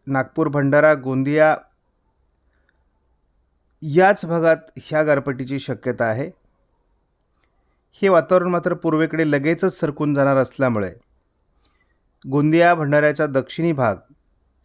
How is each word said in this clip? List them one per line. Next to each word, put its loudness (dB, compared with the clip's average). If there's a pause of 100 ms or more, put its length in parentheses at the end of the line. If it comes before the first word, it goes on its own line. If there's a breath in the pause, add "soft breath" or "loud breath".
नागपूर, -2
भंडारा, 2
गोंदिया 0 (2250)
याच 2
भागात 0 (200)
ह्या -2
गारपिटीची -2
शक्यता -6
आहे. -4 (1700)
हे 2
वातावरण 4
मात्र -2
पूर्वेकडे 0
लगेचच 0
सरकून -2
जाणार 2
असल्यामुळे -2 (1400)
गोंदिया, 4
भंडाऱ्याचा 0
दक्षिणी -2
भाग -2 (680)